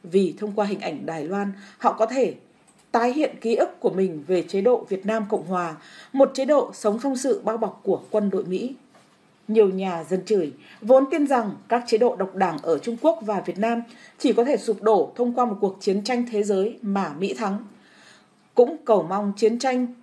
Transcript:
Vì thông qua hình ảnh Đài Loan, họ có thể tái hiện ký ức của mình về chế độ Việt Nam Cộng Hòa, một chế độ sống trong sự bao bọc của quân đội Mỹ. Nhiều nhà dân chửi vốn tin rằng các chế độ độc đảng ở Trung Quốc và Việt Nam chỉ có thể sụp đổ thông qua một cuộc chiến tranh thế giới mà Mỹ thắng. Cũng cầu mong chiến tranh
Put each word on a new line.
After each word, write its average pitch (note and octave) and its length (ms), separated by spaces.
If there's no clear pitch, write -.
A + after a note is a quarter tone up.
Vì F3+ 360
thông G#3 140
qua G3+ 140
hình G3 140
ảnh D3 260
Đài D#3+ 180
Loan, G3 280
họ - 140
có A3 140
thể A#3+ 280
tái A#3+ 200
hiện D4+ 280
ký A3+ 140
ức - 260
của F3+ 100
mình E3+ 360
về F3+ 160
chế G3 180
độ A#3 280
Việt G3 180
Nam A3 240
Cộng F3 160
Hòa, F3 300
một C4+ 220
chế C4 100
độ C4+ 300
sống G#3+ 280
trong C4+ 140
sự B3+ 280
bao A3 120
bọc G#3+ 280
của F#3 160
quân G#3 200
đội F#3+ 140
Mỹ. G#3 300
Nhiều G#3+ 200
nhà F#3 360
dân F#3 200
chửi F3 280
vốn C4 300
tin D4 160
rằng A#3+ 300
các A#3+ 180
chế A3 120
độ A#3 180
độc F#3+ 180
đảng F#3 280
ở D#3 160
Trung A#3 240
Quốc E4 200
và G3+ 240
Việt - 120
Nam A#3 240
chỉ B3+ 140
có A3+ 120
thể C#4 120
sụp G3+ 260
đổ G3+ 340
thông A#3+ 180
qua B3 100
một G#3 160
cuộc F#3+ 200
chiến G3+ 240
tranh A#3+ 280
thế G#3 100
giới G3+ 400
mà G3 360
Mỹ F#3+ 160
thắng. G#3+ 300
Cũng C4+ 300
cầu G#3 180
mong G3 340
chiến A3+ 220
tranh B3+ 280